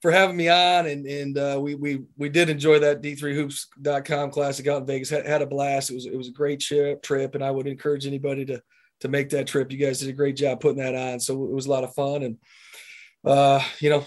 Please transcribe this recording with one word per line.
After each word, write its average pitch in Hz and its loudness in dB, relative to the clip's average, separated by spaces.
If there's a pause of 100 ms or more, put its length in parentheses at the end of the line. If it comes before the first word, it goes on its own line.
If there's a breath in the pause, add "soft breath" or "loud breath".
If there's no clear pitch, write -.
for 170 4
having 185 6
me 170 2
on, 180 6
and, 143 -6
and, 143 -6
uh, 139 0
we, 143 -4
we, 143 -4 (160)
we 143 -4
did 165 4
enjoy 151 6
that 147 4
D 147 -8
three 143 -4
hoops 143 -6 (120)
dot 139 0
com 143 -2
Classic 139 -4
out 143 0
in 131 -12
Vegas. 131 -4
Had, 147 -4
had 147 2
a 139 0
blast. 139 -2
It 127 -8
was, 127 -10
it 127 -6
was 127 -10
a 123 -14
great 143 -2
trip, 143 0
trip, 139 -2
and 139 -6
I 135 -2
would 135 -4
encourage 139 -4
anybody 139 -4
to, 131 -8 (380)
to 131 -6
make 139 -2
that 139 -2
trip. 131 -2
You 135 -6
guys 135 0
did 135 -6
a - -6
great 139 -2
job 135 0
putting 139 0
that 131 -2
on, 127 -6
so 135 -4
it 98 -6
was 135 -4
a 139 -2
lot 131 0
of 123 -10
fun, 143 -2
and, 117 -6 (880 loud breath)
uh, 139 6 (200 loud breath)
you 147 2
know, 147 4